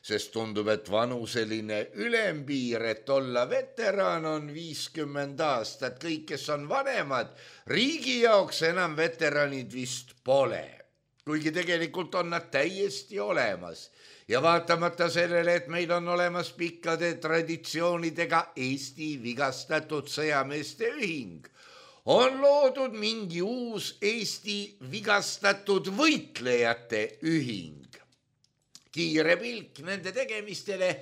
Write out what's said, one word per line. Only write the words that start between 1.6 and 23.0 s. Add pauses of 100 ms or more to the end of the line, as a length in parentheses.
ülempiir,
et
olla
veteran,
on
viiskümmend
aastat.
Kõik,
kes
on
vanemad, (360)
riigi
jaoks
enam
veteranid
vist (120)
pole. (400)
Kuigi
tegelikult
on
nad
täiesti
olemas. (380)
Ja
vaatamata
sellele,
et
meil
on
olemas
pikkade (100)
traditsioonidega
Eesti
Vigastatud
Sõjameeste
Ühing, (580)
on
loodud
mingi